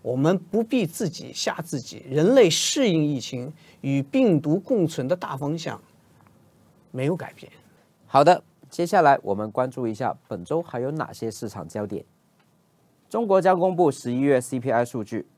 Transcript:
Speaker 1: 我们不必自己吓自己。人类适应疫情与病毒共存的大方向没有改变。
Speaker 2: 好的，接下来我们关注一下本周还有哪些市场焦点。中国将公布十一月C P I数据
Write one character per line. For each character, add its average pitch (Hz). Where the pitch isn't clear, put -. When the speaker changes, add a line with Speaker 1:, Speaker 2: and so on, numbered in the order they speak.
Speaker 1:
我 120
们 160
不 208
必 226
自 165
己 -
吓 -
自 156
己。 -
人 156
类 233
适 247
应 160
疫 143
情 127
与 139
病 196
毒 151
共 202
存 139
的 147
大 180
方 147
向 123
没 131
有 175
改 -
变。 -
Speaker 2:
好 139
的， 170
接 170
下 185
来 139
我 98
们 107
关 127
注 127
一 110
下 107
本 90
周 165
还 131
有 127
哪 156
些 113
市 107
场 82
焦 107
点。 98
中 226
国 190
将 185
公 185
布 165
十 123
一 127
月 139
C 127
P 131
I 120
数 117
据 104